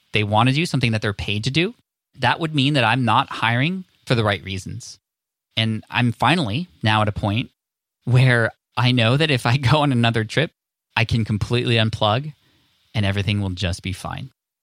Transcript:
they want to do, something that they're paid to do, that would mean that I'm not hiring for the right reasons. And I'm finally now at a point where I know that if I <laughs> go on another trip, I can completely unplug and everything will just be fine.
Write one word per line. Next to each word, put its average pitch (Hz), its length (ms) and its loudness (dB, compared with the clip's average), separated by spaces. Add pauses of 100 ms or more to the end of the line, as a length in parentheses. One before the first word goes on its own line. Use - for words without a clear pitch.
(120)
they 107 120 2
want 107 240 4
to 131 60 2
do, 165 120 0
something 123 240 0
that 110 100 -2
they're 107 120 -2
paid 104 320 -6
to 131 80 -2
do, 175 220 0 (440)
that 131 220 0
would 160 120 -4
mean 143 220 0
that 131 80 2
I'm 120 220 2
not 117 240 0
hiring 139 560 -2 (200)
for 127 120 0
the 113 80 2
right 101 180 0
reasons. 95 560 -12 (580)
And 110 320 -2
I'm 120 220 2
finally 139 560 0 (160)
now 110 200 2
at 104 60 0
a 104 40 -4
point 107 380 -4 (540)
where 123 460 4 (260)
I 123 140 2
know 123 260 4
that 156 140 0
if 127 160 0
I 123 100 2
<laughs> - 20 -2
go 143 200 2
on 143 140 2
another 117 320 2
trip, 135 260 -2 (460)
I 113 80 2
can 117 200 0
completely 117 520 -2
unplug 110 560 0 (640)
and 101 100 0
everything 101 340 -2
will 98 100 -4
just 90 340 -6
be 95 80 -6
fine. 92 380 -12 (320)